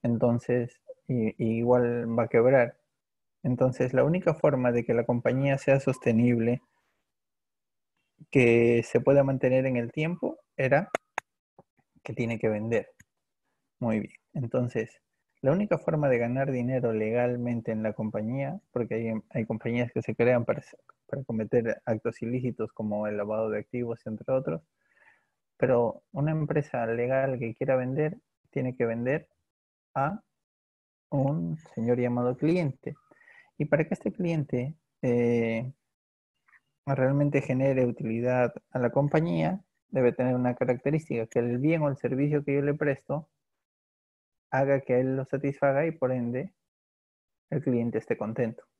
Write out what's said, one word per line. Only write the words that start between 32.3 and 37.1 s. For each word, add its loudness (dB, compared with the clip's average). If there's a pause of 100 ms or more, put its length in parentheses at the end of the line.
cliente. -2 (600)
Y -2
para 0
que -4
este -6
cliente, -4 (260)
eh, 0 (1120)
realmente 2